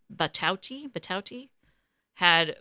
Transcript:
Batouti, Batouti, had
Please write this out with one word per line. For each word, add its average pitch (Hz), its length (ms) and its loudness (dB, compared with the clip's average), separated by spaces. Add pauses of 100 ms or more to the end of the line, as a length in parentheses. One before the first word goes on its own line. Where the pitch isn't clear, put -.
(140)
Batouti, 196 800 -4
Batouti, 247 580 -10 (680)
had 165 460 4